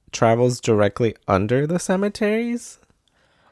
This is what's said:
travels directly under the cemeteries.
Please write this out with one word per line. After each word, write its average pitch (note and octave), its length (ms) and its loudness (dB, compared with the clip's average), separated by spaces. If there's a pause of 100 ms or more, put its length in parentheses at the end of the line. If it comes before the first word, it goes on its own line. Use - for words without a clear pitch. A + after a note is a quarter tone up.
(120)
travels A#2+ 480 2
directly G#2 540 0 (120)
under G#2+ 400 0
the E3+ 140 -2
cemeteries. G#3+ 1000 -4 (720)